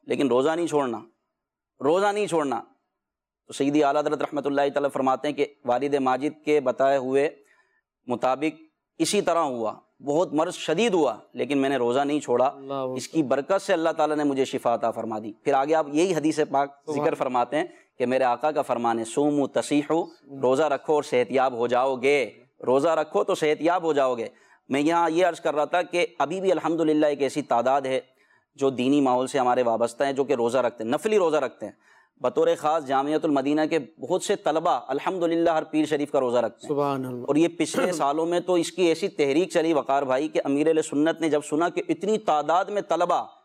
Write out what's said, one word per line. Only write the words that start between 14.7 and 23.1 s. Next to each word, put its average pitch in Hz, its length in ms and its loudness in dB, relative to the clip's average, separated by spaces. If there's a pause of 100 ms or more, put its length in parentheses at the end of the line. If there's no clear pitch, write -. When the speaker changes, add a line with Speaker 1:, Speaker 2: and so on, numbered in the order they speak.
Speaker 1:
عطا 113 180 -2
فرما 110 280 -8
دی۔ 110 120 -12 (120)
پھر 143 100 0
آگے 143 220 2
آپ 156 180 0
یہی 170 220 2
حدیث 151 240 0 (120)
پاک 139 180 0 (160)
Speaker 2:
سبحان 151 160 -4
Speaker 1:
ذکر 156 120 0
فرماتے 127 440 -2
ہیں 165 60 0 (340)
کہ 127 80 0
میرے 131 180 0
آقا 127 280 0
کا 143 100 -2
فرمان 120 380 0
ہے، 113 60 -4
"صوموا 143 560 0
تصیحوا"، 147 440 0 (360)
روزہ 131 220 2
رکھو 151 300 0
اور 147 100 2
صحت 123 280 0
یاب 131 220 2
ہو 120 140 -2
جاؤ 131 280 2
گے، 127 340 2 (360)
روزہ 139 240 2
رکھو 160 340 0